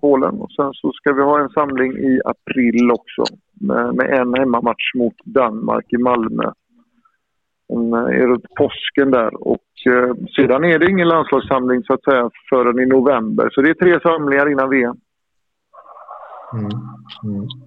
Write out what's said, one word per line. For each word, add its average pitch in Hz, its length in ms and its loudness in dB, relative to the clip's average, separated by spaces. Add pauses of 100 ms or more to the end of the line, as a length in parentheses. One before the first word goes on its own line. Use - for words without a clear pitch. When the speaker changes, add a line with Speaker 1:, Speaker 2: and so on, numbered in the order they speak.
Speaker 1:
Polen. 143 400 2
Och - 120 -12
sen 139 200 -4
så 135 200 -6
ska - 200 -2
vi 135 100 0
ha 147 180 2
en 139 80 -2
samling 131 440 -2
i 131 320 0
april 120 680 0
också 117 340 -4 (360)
med, 123 340 -2
med 123 160 -2
en 123 240 0
hemmamatch 120 600 -2
mot 120 200 -2 (100)
Danmark 113 640 -2
i 120 100 -2
Malmö. 113 520 -2 (1200)
En, 117 200 -4
eh, 117 80 0
är 127 260 0
runt 123 320 -2
påsken 139 520 -2
där. 117 380 -2
Och, - 380 -6
eh, 123 280 2 (220)
sedan 135 280 2
är 170 140 2
det 175 120 4
ingen 180 180 2
landslagssamling, 131 760 0
så 135 120 -2
att 131 100 -4
säga, 123 260 2 (200)
förrän 123 300 2
i 127 60 0
november. 117 680 2
Så - 80 0
det 143 100 4
är 160 40 0
tre 175 260 4
samlingar 147 520 0
innan 135 180 0
V 135 120 2
M. 120 140 -4 (1600)
Speaker 2:
Mm. 107 180 -8 (540)
Mm. 104 240 -8 (180)